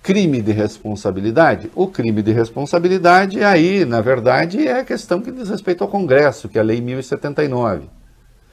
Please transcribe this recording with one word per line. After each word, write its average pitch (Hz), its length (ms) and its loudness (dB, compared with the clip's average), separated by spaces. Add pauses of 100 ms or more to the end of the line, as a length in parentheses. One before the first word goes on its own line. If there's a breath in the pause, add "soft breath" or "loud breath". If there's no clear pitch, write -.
Crime 180 400 0
de 107 120 -2
responsabilidade? 107 1200 -2
O 190 140 -2
crime 110 340 -2
de 107 100 2
responsabilidade, 175 1080 2
aí, 185 420 4
na 117 160 0
verdade, 135 680 0
é 247 120 0
a 262 60 -4
questão 214 360 -4
que 240 100 -10
diz 254 200 -10
respeito 185 320 -4
ao 196 80 -4
Congresso, 147 580 2
que - 80 -6
é 113 40 2
a 107 40 2
Lei 113 160 0
mil 123 200 -6
e - 20 -10
setenta 143 400 -6
e 147 60 -2
nove. 117 420 -4 (640 soft breath)